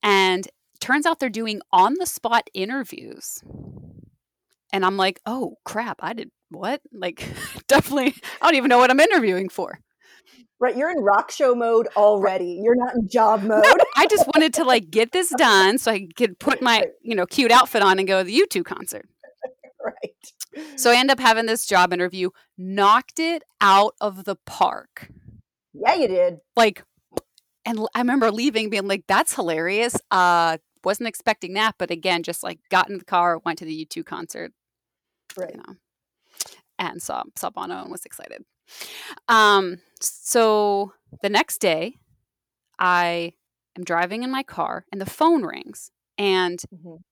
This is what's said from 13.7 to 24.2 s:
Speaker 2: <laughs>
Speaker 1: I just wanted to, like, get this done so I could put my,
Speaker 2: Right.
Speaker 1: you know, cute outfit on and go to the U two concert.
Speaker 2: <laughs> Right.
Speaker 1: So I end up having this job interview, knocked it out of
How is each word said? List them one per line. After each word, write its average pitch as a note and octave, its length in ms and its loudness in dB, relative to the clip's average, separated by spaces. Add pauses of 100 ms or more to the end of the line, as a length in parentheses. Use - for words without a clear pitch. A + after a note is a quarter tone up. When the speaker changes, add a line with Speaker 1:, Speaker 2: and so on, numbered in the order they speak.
Speaker 2:
<laughs> - 140 0
Speaker 1:
I D4 100 6
just F#4+ 280 4
wanted D#4+ 200 4
to, D#4+ 100 0
like, A3+ 260 2
get A3 220 0
this F4+ 240 -2
done G#3+ 420 6
so A#3 140 -2
I G3 240 -4
could G#3+ 220 -2
put - 240 -2
my, A#3 180 4
Speaker 2:
Right. F3+ 80 0 (140)
Speaker 1:
you A3+ 120 -6
know, F#3 120 0
cute B3 240 0
outfit A#3+ 320 6
on F#3+ 160 4
and F#3+ 100 -2
go F#3 120 2
to F#3+ 40 0
the F3+ 80 -8
U E4+ 140 4
two F3 180 -4
concert. - 460 -12
Speaker 2:
<laughs> - 760 -20
Right. - 920 -14
Speaker 1:
So B3+ 140 2
I A#3+ 40 4
end C4 140 2
up C4 100 2
having A3+ 260 2
this A3 200 -4
job F3+ 260 2
interview, F3+ 380 -4 (260)
knocked G3+ 640 0
it E4 240 -4 (180)
out G3+ 400 4
of F#3+ 240 -6